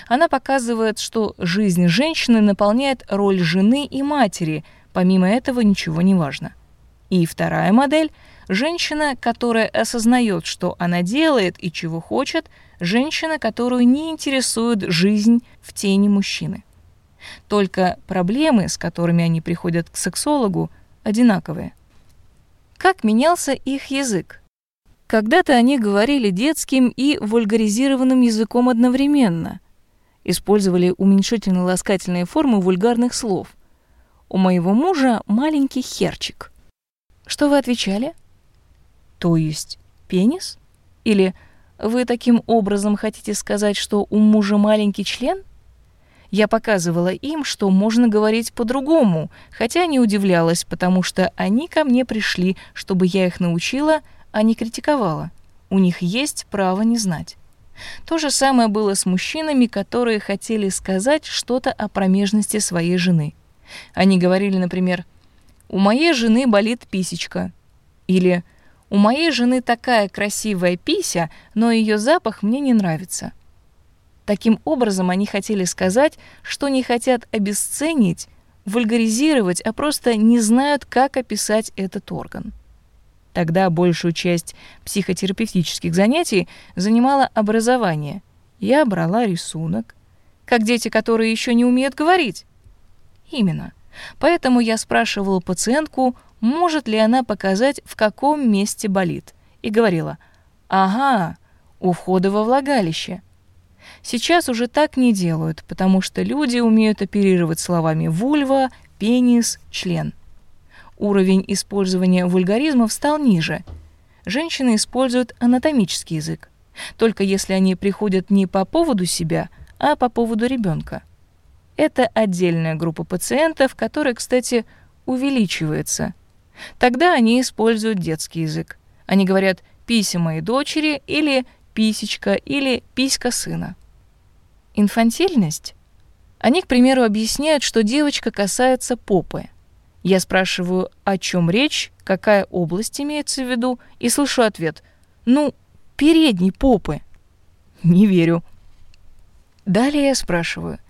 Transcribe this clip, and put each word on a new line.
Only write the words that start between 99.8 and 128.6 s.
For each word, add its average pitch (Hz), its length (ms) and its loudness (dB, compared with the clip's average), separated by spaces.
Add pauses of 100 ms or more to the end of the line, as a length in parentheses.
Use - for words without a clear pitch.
"Ага, 196 720 0 (420)
у 180 120 0
входа 185 400 0
во 208 120 0
влагалище". 233 800 -2 (800)
Сейчас 320 480 0
уже 240 180 -2
так 302 300 0
не 247 160 4
делают, 160 540 -2
потому 190 340 2
что - 200 -6
люди 240 380 -2
умеют 220 420 4
оперировать 185 580 2
словами 160 480 0
"вульва", 262 640 0 (280)
"пенис", 240 640 2 (120)
"член". 160 420 -6 (840)
Уровень 190 500 2
использования 185 800 0
вульгаризмов 214 640 2
стал 294 260 -2
ниже. 180 460 0 (640)
Женщины 254 500 -2
используют 247 640 -2
анатомический 240 800 0
язык, 160 320 -8 (480)
только 220 260 0
если 190 300 -2
они 190 220 2
приходят 190 540 -2
не 196 180 2
по 190 180 0
поводу 277 400 0
себя, 165 440 -4 (300)
а 294 160 2
по 247 140 0
поводу 233 360 -2
ребёнка. 175 580 -4 (760)
Это 294 360 2
отдельная 175 640 0
группа 160 300 -6
пациентов, 269 680 -2
которая, 262 380 -2
кстати, 240 520 -2 (400)
увеличивается. 190 1080 -2 (640)
Тогда 254 360 2
они 240 260 4
используют 220 600 0
детский 160 420 -6
язык. 160 360 -8 (280)